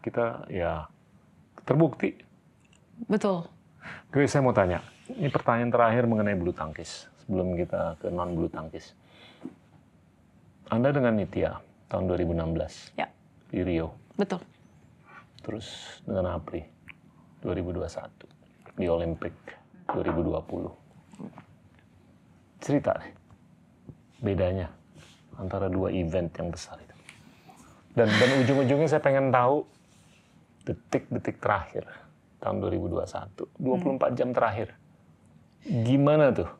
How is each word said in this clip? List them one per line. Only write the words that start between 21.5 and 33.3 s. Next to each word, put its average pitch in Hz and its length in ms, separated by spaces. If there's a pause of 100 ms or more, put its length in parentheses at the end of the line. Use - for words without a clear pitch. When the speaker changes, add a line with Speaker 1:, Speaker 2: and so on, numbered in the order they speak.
Speaker 1:
Cerita - 360
deh, - 180 (1040)
bedanya 92 540 (600)
antara 95 320
dua 92 240
event 87 400
yang 85 180
besar - 300
itu. - 160 (1000)
Dan, 113 180
dan 113 280
ujung-ujungnya 139 480
saya 151 140
pengen 135 280
tahu 127 380 (960)
detik-detik - 760
terakhir - 460 (540)
tahun 98 200
dua 98 120
ribu 95 180
dua 87 160
satu, - 500